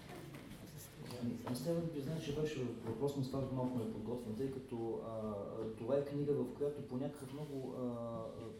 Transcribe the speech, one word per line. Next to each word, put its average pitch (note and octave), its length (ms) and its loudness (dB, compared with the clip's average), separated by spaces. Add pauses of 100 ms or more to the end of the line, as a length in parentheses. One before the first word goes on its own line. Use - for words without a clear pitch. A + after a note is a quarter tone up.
(1200)
Ами, A#2+ 240 2
аз B2 180 0
трябва E3+ 180 4
да D#3 100 0
призная, D3 300 0
че C#3 140 0
беше D3 280 2
въпрос, A2+ 540 0
ми C3+ 60 4
става C3 280 0
малко B2+ 280 2
неподготвен, A2 560 -2
тъй C3+ 160 2
като, A2+ 540 -2
а, A2+ 40 -2
а, A2 680 -2
това B2 180 4
е C#3+ 100 6
книга, C#3+ 280 4
в B2 200 4
която C#3+ 340 0
по B2+ 100 -2
някакъв C3 360 -2
много, C#3 440 -2
а, B2+ 60 0
а, A#2 760 -2